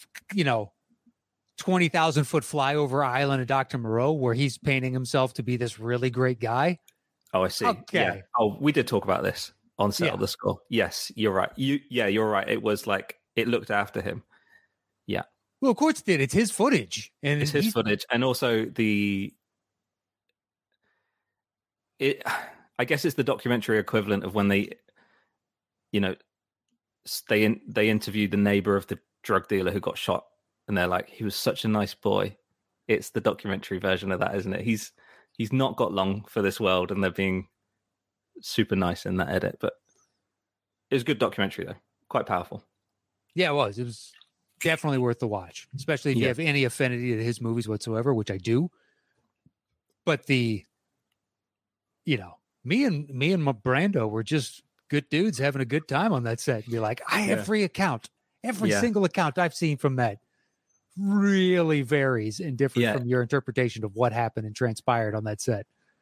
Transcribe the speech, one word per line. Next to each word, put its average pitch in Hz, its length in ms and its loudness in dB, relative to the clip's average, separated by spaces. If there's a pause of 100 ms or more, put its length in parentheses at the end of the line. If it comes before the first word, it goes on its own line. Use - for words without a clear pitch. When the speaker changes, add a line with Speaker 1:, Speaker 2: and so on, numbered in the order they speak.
(340)
Speaker 1:
you 185 100 2
know, 113 280 0 (840)
twenty 180 300 2
thousand 160 360 2
foot 156 200 0
flyover 143 640 0
island 135 360 0
of 120 60 -6
Doctor 135 300 0
Moreau, 117 340 0
where 127 220 2
he's 131 220 0
painting 131 360 0
himself 127 420 0
to 123 80 -6
be 123 140 -2
this 117 240 -4
really 123 300 0
great 127 280 0
guy. 127 400 0 (560)
Speaker 2:
Oh, 92 80 4
I 180 60 2
see. - 180 -2
Speaker 1:
Okay. 226 260 -2
Speaker 2:
Yeah. 98 280 0 (180)
Oh, 107 220 2
we 147 120 4
did - 140 2
talk 101 180 0
about 95 180 0
this - 300 -4 (260)
on 101 140 2
Set 175 140 0
Speaker 1:
Yeah. 147 80 0
Speaker 2:
of 98 60 -4
the 101 80 -2
Score. - 300 -4 (100)
Yes, - 480 -2
you're 107 160 2
right. 95 240 0
You, 139 240 -2 (100)
yeah, 120 160 0
you're 107 220 2
right. 101 200 0
It 107 140 0
was 104 240 -2
like, 98 320 -4 (180)
it 117 120 0
looked 120 220 0
after 101 320 -2
him. - 200 -6 (840)
Yeah. - 160 -4 (380)
Speaker 1:
Well, 269 100 2
of 226 60 4
course 302 240 2
it - 60 -14
did. 165 140 4
It's 135 140 0
his 214 160 2
footage. 196 640 0 (100)
And 147 200 0
Speaker 2:
It's 147 80 -2
his 147 140 2
Speaker 1:
he's 214 80 2
Speaker 2:
footage. 107 380 0
And 123 140 2
also 120 420 2
the, 104 640 0 (2750)
it, 135 240 0 (560)
I 123 60 2
guess 143 200 0
it's 156 120 0
the 135 80 2
documentary 120 540 0
equivalent 101 460 0
of 92 100 -4
when 101 140 4
they, 101 220 4 (1200)
you 104 80 2
know, 95 140 0 (920)
s-, - 220 -10
they 107 160 4
in-, 110 240 2
they 107 220 2
interviewed 104 400 0
the 101 80 0
neighbor 101 380 4
of 95 100 -2
the - 120 -6 (240)
drug 95 260 0
dealer 95 220 0
who 98 100 -2
got - 180 -4
shot. - 260 -2 (440)
And 101 100 -2
they're 90 80 2
like, 90 240 -2
"He - 140 -12
was 101 100 -4
such - 300 -2
a 117 40 -2
nice 104 260 0
boy." 98 420 -2 (500)
It's 104 240 0
the 110 100 -4
documentary 98 580 -2
version 95 340 0
of 87 80 -2
that, 98 160 -2
isn't 92 160 -4
it? 92 120 -4
He's, 113 280 -2 (440)
he's 113 160 -4
not 131 240 0
got 120 160 0
long 98 360 0
for 110 140 -2
this 98 180 0
world, 92 320 2
and 98 100 -2
they're 95 80 2
being 92 380 -2 (920)
super - 360 -2
nice 90 280 -2
in 92 120 -4
that 85 140 -2
edit. 92 300 -2
But - 120 -4 (1200)
it - 40 -2
was 127 80 2
a 117 40 -8
good 139 120 0
documentary, 98 460 0
though. 92 100 -10 (340)
Quite - 180 -2
powerful. - 380 -4 (720)
Speaker 1:
Yeah, 170 160 0
it 143 40 0
was. 110 260 0
It 123 40 -4
was - 280 -14 (480)
definitely 156 380 0
worth 123 200 2
the 127 80 -4
watch, 101 480 -8
especially 139 380 -2
if 123 60 2
you 113 40 2
Speaker 2:
Yeah. 131 60 2
Speaker 1:
have 120 100 -2
any 147 240 2
affinity 123 540 0
to 110 80 -2
his 120 160 -4
movies 117 260 -4
whatsoever, 113 480 -2
which 107 160 -2
I 95 60 -4
do. 117 340 0 (1300)
But 151 220 0
the, 117 380 2 (1400)
you 143 120 0
know, 92 200 -10 (260)
me 214 220 0
and, 151 240 0
me 139 240 0
and 175 100 2
my 139 100 2
Brando 127 560 2
were 110 140 -4
just 143 400 -4 (260)
good 143 200 -2
dudes 165 300 0
having 135 240 0
a - 40 0
good 147 220 -4
time 185 240 2
on 127 120 0
that 117 140 -2
set. 113 260 -2
And 117 80 -10
be 117 60 -2
like, 110 220 -2 (100)
"I 208 120 0
have 202 160 0
Speaker 2:
Yeah. 208 60 -6
Speaker 1:
free 214 200 2
account." 170 440 -2 (360)
Every 214 260 0
Speaker 2:
Yeah. 202 100 4
Speaker 1:
single 208 240 2
account 165 320 0
I've 175 180 2
seen 151 220 0
from 135 200 0
that 113 240 0 (800)
really 185 840 4
varies 123 580 0
and 143 180 -6
different 131 240 2
Speaker 2:
Yeah. 113 160 2
Speaker 1:
from 123 80 -6
your 123 160 2
interpretation 120 640 -2
of 98 100 -8
what 120 180 2
happened 113 340 -2
and 107 100 -10
transpired 113 580 0
on 107 100 -4
that 107 160 -6
set. 104 260 -4 (360)